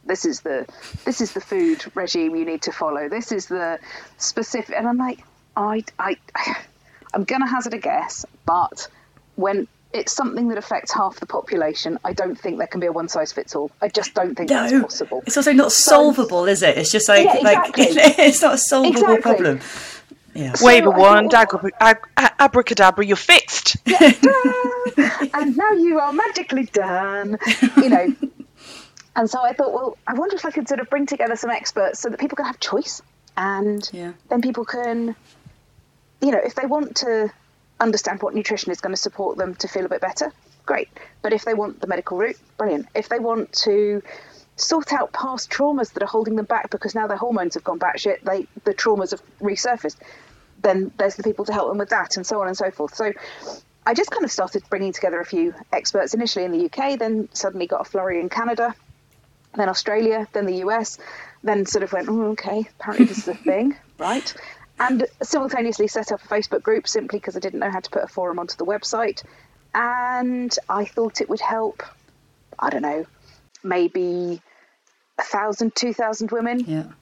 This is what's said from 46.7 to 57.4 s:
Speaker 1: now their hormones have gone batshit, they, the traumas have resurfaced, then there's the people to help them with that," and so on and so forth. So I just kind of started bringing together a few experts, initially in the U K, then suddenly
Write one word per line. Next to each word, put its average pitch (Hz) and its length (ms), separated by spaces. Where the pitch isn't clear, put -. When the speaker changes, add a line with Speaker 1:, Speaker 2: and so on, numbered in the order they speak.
Speaker 1:
now 220 140
their 202 80
hormones 196 380
have 165 100
gone 170 160
batshit, 185 440
they, 190 240
the 202 80
traumas 202 380
have 196 100
resurfaced, 208 560
then 190 360
there's 196 180
the 202 80
people 214 220
to 214 80
help 180 160
them 202 80
with 202 140
that," 202 260
and 180 100
so - 140
on 185 80
and 185 80
so 190 120
forth. 147 260
So 220 180
I - 80
just 359 180
kind 403 140
of 233 60
started 190 380
bringing 196 220
together 175 300
a 170 40
few 170 280
experts, - 420
initially 226 300
in 180 80
the 170 120
U 170 60
K, 269 280
then 220 340
suddenly 190 340